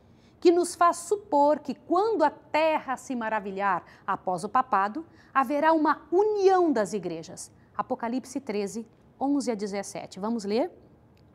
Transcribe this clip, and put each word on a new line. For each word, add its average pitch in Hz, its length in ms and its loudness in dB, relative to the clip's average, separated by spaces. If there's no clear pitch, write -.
que 349 120 6
nos 349 240 0
faz 339 240 2
supor 294 600 2
que 277 160 -10
quando 381 480 0
a 294 80 4
terra 302 680 -2
se - 180 -10
maravilhar 202 720 -2
após 185 380 -4
o - 40 -6
papado, 240 560 0
haverá 285 380 2
uma 311 380 2
união 381 600 4
das 208 200 0
igrejas? 170 580 -10
Apocalipse 247 640 -6
treze, 208 460 -6
onze 269 320 -2
a 226 40 -2
dezessete. 196 680 -8
Vamos 220 240 -4
ler? 240 260 0